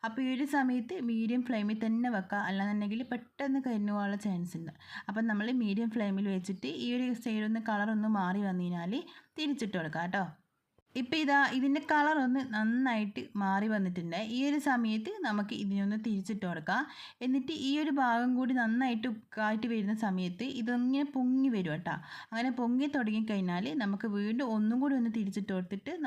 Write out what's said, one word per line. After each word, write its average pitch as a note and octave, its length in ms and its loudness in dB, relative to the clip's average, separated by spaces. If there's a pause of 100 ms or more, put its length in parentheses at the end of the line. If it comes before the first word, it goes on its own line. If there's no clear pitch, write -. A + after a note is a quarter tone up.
അപ്പോൾ A3 200 -4
ഈ - 80 0
ഒരു C4 120 0 (100)
സമയത്ത് B3+ 400 0 (140)
മീഡിയം A3+ 380 0
ഫ്ലെയിമിൽ G#3+ 360 0
തന്നെ A3+ 320 0
വെക്കുക, G3 340 -2
അല്ലാന്നുണ്ടെങ്കിൽ G#3 540 -2 (100)
പെട്ടെന്ന് C4+ 540 -2
കരിഞ്ഞു G#3 280 0
പോകാനുള്ള G3+ 300 -2
ചാൻസ് F3+ 340 -2
ഉണ്ട്. E3 140 -10 (340)
അപ്പം G#3+ 240 0
നമ്മൾ G#3 180 0 (140)
മീഡിയം G#3+ 320 0
ഫ്ലെയിമിൽ G3+ 400 2
വെച്ചിട്ട് F#3+ 360 -4 (160)
ഈ - 100 -2
ഒരു B3+ 100 0 (160)
സൈഡ് G#3+ 260 0
ഒന്ന് A3 220 0
കളർ G#3 240 0
ഒന്ന് A3 240 2
മാറി F#3+ 300 0
വന്നു F3+ 160 -2
കഴിഞ്ഞാൽ F3 260 -4 (480)
തിരിച്ചിട്ട് B3 400 -2
കൊടുക്കാം D#3+ 260 -4
കേട്ടോ. F#3 200 0 (720)
ഇപ്പം B3+ 240 -2
ഇതാ C#4+ 160 6 (160)
ഇതിൻ്റെ C#4 340 4
കളർ D4+ 340 6
ഒന്ന് B3+ 180 4 (120)
നന്നായിട്ട് A3 680 2 (200)
മാറി G3 320 2
വന്നിട്ടുണ്ട്. F3+ 440 -2 (180)
ഈ - 20 0 (100)
ഒരു D4 200 2
സമയത്ത് A3+ 440 2 (140)
നമുക്ക് G#3 380 0
ഇതിനൊന്ന് G3 420 0
തിരിച്ചിട്ട് G#3 400 -2
കൊടുക്കാം. F3 360 0 (440)
എന്നിട്ട് C4 280 0 (140)
ഈ C4+ 40 2 (100)
ഒരു D#4 180 0
ഭാഗം B3 380 4
കൂടി B3+ 240 2
നന്നായിട്ട് A#3 460 2
കുക്കായിട്ട് A3 680 -2
വരുന്ന G#3+ 220 0 (100)
സമയത്ത് F#3 400 -2 (160)
ഇതൊന്നിങ്ങനെ B3 540 2
പൊങ്ങി C4 400 4
വരും F3+ 200 0
കേട്ടോ. E3 200 -4 (360)
അങ്ങനെ A#3+ 200 0 (100)
പൊങ്ങി B3 340 2
തുടങ്ങിക്കഴിഞ്ഞാൽ G#3+ 720 0 (160)
നമുക്ക് G3+ 320 -2
വീണ്ടും A3+ 400 0
ഒന്നും A3 280 2
കൂടി C#4 180 2
ഒന്ന് A#3 160 2
തിരിച്ചിട്ട് G3 400 -2
കൊടുത്തിട്ട് G3 360 -6 (140)